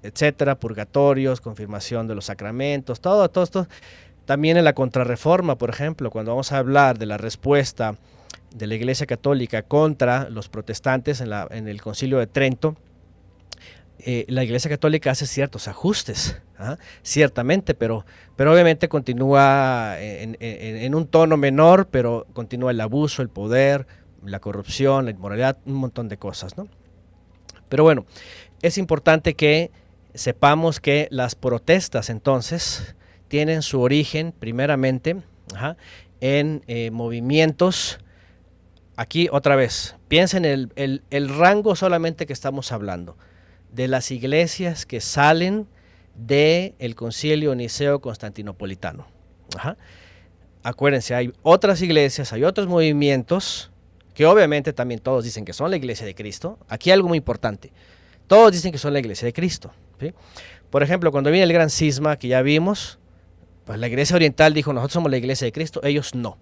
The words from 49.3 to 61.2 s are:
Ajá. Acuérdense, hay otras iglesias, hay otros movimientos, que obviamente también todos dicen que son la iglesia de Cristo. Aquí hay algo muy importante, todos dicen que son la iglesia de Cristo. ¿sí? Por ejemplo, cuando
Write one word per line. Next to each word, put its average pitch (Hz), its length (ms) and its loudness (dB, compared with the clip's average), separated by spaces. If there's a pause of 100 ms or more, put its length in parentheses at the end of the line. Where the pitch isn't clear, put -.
Ajá. 170 180 -8 (880)
Acuérdense, 123 500 -2
hay 123 200 -2 (100)
otras 180 380 4
iglesias, 151 500 2
hay 117 140 0
otros 190 220 0
movimientos, 151 1000 0 (440)
que 147 120 2
obviamente 156 460 4
también 120 300 -6
todos 127 240 -2
dicen 110 180 -10
que 90 80 -14
son 151 200 -4
la 190 40 -2
iglesia 120 300 -8
de 95 100 -12
Cristo. 107 420 -12 (120)
Aquí 110 200 -4
hay 185 40 8
algo 190 160 4
muy 170 80 2
importante, 113 560 -6 (540)
todos 214 260 10
dicen 175 180 -4
que 151 60 -8
son 143 160 -2
la 143 60 0
iglesia 113 260 -8
de 117 80 -2
Cristo. - 400 -6 (260)
¿sí? 160 140 -8 (560)
Por 143 140 2
ejemplo, 170 280 2
cuando 139 200 2